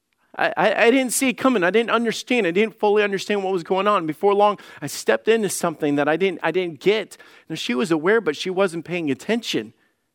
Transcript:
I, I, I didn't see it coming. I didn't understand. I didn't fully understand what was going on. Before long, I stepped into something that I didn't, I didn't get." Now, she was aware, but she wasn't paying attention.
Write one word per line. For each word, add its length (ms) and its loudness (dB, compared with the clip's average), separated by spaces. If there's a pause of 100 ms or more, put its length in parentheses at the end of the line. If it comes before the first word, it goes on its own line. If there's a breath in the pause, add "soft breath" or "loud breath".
(380)
I, 200 0
I, 300 2
I 40 8
didn't 220 2
see 160 0
it 60 0
coming. 280 2
I 80 2
didn't 200 0
understand. 540 0
I 60 0
didn't 260 0
fully 260 2
understand 420 -2
what 80 -2
was 100 -4
going 240 -2
on. 180 2
Before 280 0
long, 260 2 (220 loud breath)
I 60 -6
stepped 420 0
into 180 2
something 480 -2
that 140 2
I 80 2
didn't, 260 -2
I 80 0
didn't 300 -4
get." 340 0 (320 loud breath)
Now, 80 -8
she 180 -6
was 160 -2
aware, 300 2
but 160 -2
she 140 -6
wasn't 340 -2
paying 260 -4
attention. 640 -4 (420)